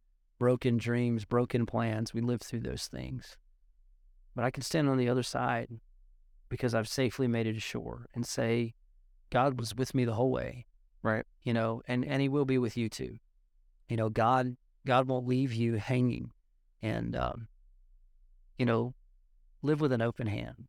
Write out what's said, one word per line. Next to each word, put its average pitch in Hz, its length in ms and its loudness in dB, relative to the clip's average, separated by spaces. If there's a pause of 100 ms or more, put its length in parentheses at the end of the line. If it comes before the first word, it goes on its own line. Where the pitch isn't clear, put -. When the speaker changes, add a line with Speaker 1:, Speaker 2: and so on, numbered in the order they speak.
(380)
Speaker 1:
broken 123 380 4
dreams, 120 480 0
broken 120 420 2
plans. 113 460 -2
We 117 80 -2
lived 120 240 -2
through 117 160 -8
those 123 260 -6
things. 127 500 -10 (1000)
But 120 100 -2
I 131 60 2
can 135 120 -6
stand 147 260 2
on 135 80 2
the 123 120 2
other 123 140 2
side 123 460 -4 (800)
because 117 260 0
I've 110 140 0
safely 131 380 0
made 117 200 2
it 110 100 -2
ashore 117 580 -8
and 120 120 -4
say, 117 480 0 (560)
"God 127 280 4
was 113 160 -6
with 127 200 -2
me 127 100 4
the 117 100 0
whole 127 160 2
way." 123 360 -4 (360)
Speaker 2:
Right. 113 220 0 (180)
Speaker 1:
You 120 100 -2
know, 113 340 0
and, 123 180 -2
and 139 180 0
he 139 60 2
will 143 180 2
be 131 100 2
with 120 200 0
you 117 120 0
too. 65 300 -8 (720)
You 117 80 -2
know, 110 120 2
God, 123 480 2 (300)
God 127 220 4
won't 127 180 0
leave 127 260 2
you 113 220 2
hanging. 120 560 0 (500)
And, 113 340 -2
um, 120 340 -4 (1120)
you 127 60 2
know, 117 300 2 (640)
live 147 200 2
with 139 120 4
an 117 100 2
open 117 240 -2
hand. 117 280 -4 (140)